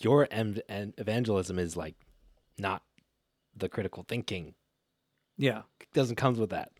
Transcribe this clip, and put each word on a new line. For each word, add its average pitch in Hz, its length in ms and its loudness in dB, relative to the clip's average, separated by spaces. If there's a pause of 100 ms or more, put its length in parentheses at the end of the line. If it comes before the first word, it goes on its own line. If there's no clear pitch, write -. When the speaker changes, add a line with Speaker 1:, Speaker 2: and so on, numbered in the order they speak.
Speaker 1:
your 139 300 6
em-, 107 260 0 (100)
en-, 101 300 -6
evangelism 104 600 0
is, 87 200 -2
like, 78 180 -8 (640)
not 98 260 -4 (720)
the 95 140 -4
critical - 340 -6
thinking. 90 500 -8 (840)
Speaker 2:
Yeah. 117 240 0 (180)
Speaker 1:
It - 140 -20
doesn't 123 240 2
comes 127 220 2
with 107 100 2
that. 82 300 -6